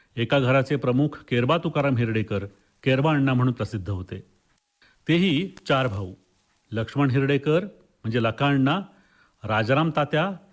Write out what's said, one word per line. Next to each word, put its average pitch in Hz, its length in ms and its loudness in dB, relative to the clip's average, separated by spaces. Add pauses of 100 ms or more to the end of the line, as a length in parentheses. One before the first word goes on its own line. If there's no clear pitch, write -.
(160)
एका 117 240 0
घराचे 131 360 2
प्रमुख 131 340 0 (180)
केरबा 127 300 2
तुकाराम 147 400 0
हिरडेकर, 110 480 -2 (380)
केरबा 135 280 2
अण्णा 135 220 2
म्हणून 123 200 2
प्रसिद्ध 101 360 -6
होते. 95 340 -8 (840)
तेही 175 440 2 (160)
चार 131 200 2
भाऊ, 98 260 -6 (580)
लक्ष्मण 127 380 0
हिरडेकर 139 500 2 (440)
म्हणजे 113 200 0
लका 113 240 0
अण्णा, 143 340 2 (640)
राजाराम 113 520 0
तात्या 156 360 0 (220)